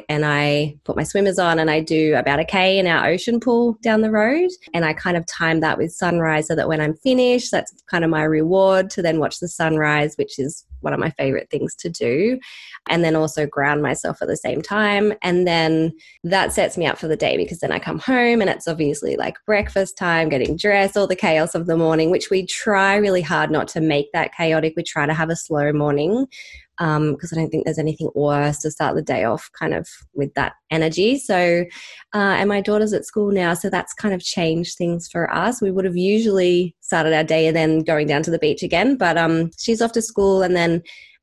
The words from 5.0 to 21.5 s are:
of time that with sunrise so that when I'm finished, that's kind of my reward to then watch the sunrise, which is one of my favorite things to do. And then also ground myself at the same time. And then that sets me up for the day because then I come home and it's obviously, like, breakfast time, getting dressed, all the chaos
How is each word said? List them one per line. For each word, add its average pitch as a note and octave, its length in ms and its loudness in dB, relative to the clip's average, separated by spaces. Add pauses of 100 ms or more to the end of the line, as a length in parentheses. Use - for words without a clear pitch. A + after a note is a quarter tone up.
of E3 80 -4
time D#3+ 340 0
that D#3 180 0
with E3 140 -2
sunrise D#3+ 560 0
so E3 80 -2
that - 140 0
when D#3 100 0
I'm D3+ 160 0
finished, B3 560 2
that's - 220 -4 (180)
kind E3+ 140 0
of D#3+ 40 2
my D#3 140 2
reward F#3 680 4
to G3+ 100 -6
then E3 180 2
watch - 220 -2
the F3 80 -6
sunrise, D3+ 680 0
which - 220 -4
is C#3 240 -6 (180)
one C#3+ 120 -2
of C#3+ 60 -4
my - 100 0
favorite C3+ 400 -4
things C3+ 260 -6
to - 140 -8
do. E3+ 500 0 (500)
And E3+ 140 2
then D#3+ 120 2
also D#3 320 0
ground D3 340 0
myself C#3 400 -4
at - 80 -6
the - 80 -2
same - 240 -4
time. G#3 500 0 (120)
And F3+ 240 2
then D#3+ 440 2 (320)
that F#3 300 0
sets - 240 0
me E3+ 80 0
up - 120 -2
for E3 100 -8
the D#3 100 0
day C#2+ 180 0
because - 240 -4
then - 120 -4
I - 80 -2
come D#3+ 200 -6
home A#3+ 420 2
and F#3+ 80 2
it's - 180 -4
obviously, D#3 500 -2
like, - 180 -4 (120)
breakfast G3+ 500 -2
time, E3 320 0
getting C#3+ 260 0
dressed, G3 400 2
all G3 120 2
the F#3 80 0
chaos E3+ 400 0